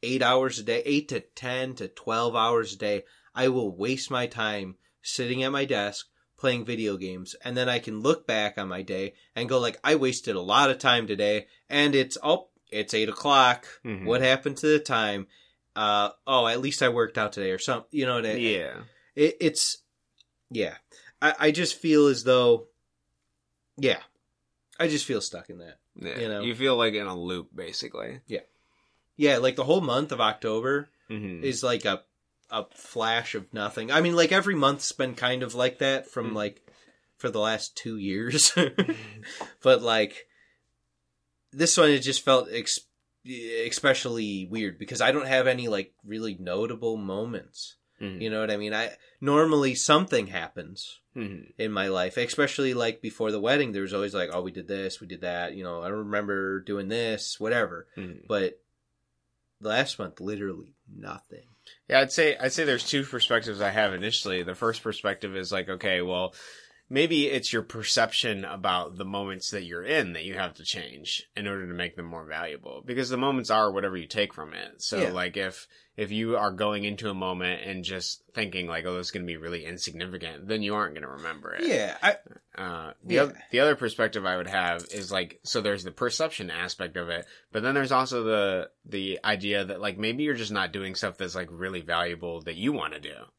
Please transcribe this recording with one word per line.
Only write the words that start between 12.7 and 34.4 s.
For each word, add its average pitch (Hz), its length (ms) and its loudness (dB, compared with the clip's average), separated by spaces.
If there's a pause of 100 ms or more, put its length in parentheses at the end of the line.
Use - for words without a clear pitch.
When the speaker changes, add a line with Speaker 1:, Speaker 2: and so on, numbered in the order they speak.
Speaker 1:
it's 107 240 -4
eight 110 160 2
o'clock. 131 560 6 (180)
Speaker 2:
Mm-hmm. 98 220 -6
Speaker 1:
What 120 160 4
happened 131 360 4
to 151 100 2
the 151 100 8
time? 107 480 0 (480)
Uh, 104 340 4 (180)
oh, 127 200 4
at 120 160 2
least 139 200 -2
I 131 60 6
worked 117 300 2
out 107 160 0
today," 98 160 -2
or 92 80 -2
some-, 117 320 -2
you 139 160 0
know 123 80 2
what 117 100 0
I, 110 120 0
Speaker 2:
Yeah. 95 400 0 (380)
Speaker 1:
it, 160 260 4
it's, - 420 0 (680)
yeah. 104 260 -2 (440)
I, 151 180 4
I 156 120 6
just 160 280 0
feel 151 280 6
as 123 180 4
though, 123 440 6 (1080)
yeah. 131 240 2 (800)
I 165 80 2
just 147 160 0
feel 113 160 -2
stuck - 300 -10
in 87 80 -14
that, 85 200 -20 (160)
Speaker 2:
Yeah. - 240 -10
Speaker 1:
you 113 100 -4
know? 104 120 -4
Speaker 2:
You 117 140 -2
feel, 131 240 4
like, 113 160 4
in 104 120 -2
a 90 80 -6
loop, 87 400 -6
basically. 82 720 -8
Speaker 1:
Yeah. 110 140 -6 (760)
Yeah, 143 180 6
like, 127 200 4
the 135 80 0
whole 175 180 6
month 139 300 0
of 117 100 -4
October 113 680 0 (220)
Speaker 2:
Mm-hmm. 101 340 -8
Speaker 1:
is, 135 180 -2
like, 123 220 0
a, 98 180 0 (480)
a 110 200 -4
flash 113 640 -2
of 98 180 -8
nothing. 110 400 -4
I 156 80 6
mean, 170 160 4
like, 165 160 6
every 196 220 4